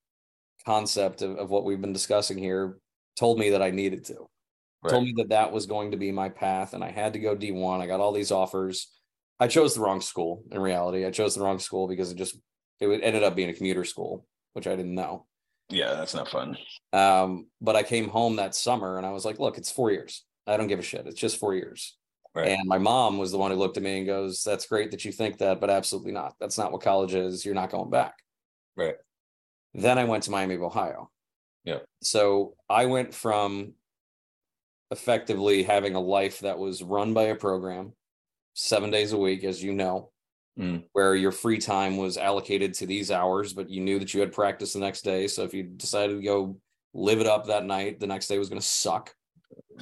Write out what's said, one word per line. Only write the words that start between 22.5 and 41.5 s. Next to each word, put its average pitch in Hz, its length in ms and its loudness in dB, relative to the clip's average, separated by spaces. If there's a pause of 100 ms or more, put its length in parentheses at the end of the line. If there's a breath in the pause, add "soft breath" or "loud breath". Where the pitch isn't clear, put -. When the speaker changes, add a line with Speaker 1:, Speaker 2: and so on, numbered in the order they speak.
Speaker 1:
my 95 100 4
mom 107 400 4
was 92 140 -2
the 98 80 -2
one 98 100 2
who 92 80 0
looked 95 200 2
at 98 60 -4
me 95 140 -2
and 95 80 -4
goes, 98 380 -2
"That's 101 240 -2
great 107 240 0
that 101 140 -10
you 101 60 -8
think 107 280 -4
that, 95 200 2
but 98 120 2
absolutely 95 400 0
not. 78 280 -6
That's - 200 -6
not 101 120 -2
what 92 120 -6
college 98 320 4
is. 92 280 -2
You're 101 120 -2
not 92 160 -2
going 92 180 -4
back." - 240 0 (640)
Speaker 2:
Right. 85 180 -2 (800)
Speaker 1:
Then 120 240 4
I 127 60 2
went 110 200 0
to 101 80 -6
Miami 95 240 0
of 87 60 -6
Ohio. 87 480 -4 (540)
Speaker 2:
Yeah. 80 160 -4 (240)
Speaker 1:
So 101 520 4 (140)
I 113 160 4
went 127 300 0
from 104 580 0 (1160)
effectively 101 720 2
having 101 320 2
a 92 40 0
life 98 420 2
that 95 180 -4
was 95 240 -6
run 101 300 0
by 110 100 4
a 110 120 2
program 92 580 -4 (600)
seven 104 380 0
days 107 220 2
a 107 40 0
week, 95 260 2
as 92 200 -4
you 98 100 -2
know, 95 380 -2 (460)
Speaker 2:
Mm. 87 360 -4
Speaker 1:
where 98 220 6
your 95 180 4
free 113 240 2